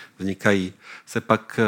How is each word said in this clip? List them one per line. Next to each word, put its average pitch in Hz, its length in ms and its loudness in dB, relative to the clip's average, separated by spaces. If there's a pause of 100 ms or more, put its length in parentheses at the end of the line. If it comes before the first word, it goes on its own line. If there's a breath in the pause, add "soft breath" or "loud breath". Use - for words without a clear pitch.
(180 loud breath)
vznikají, 95 540 0 (340 loud breath)
se - 140 -6
pak, - 480 0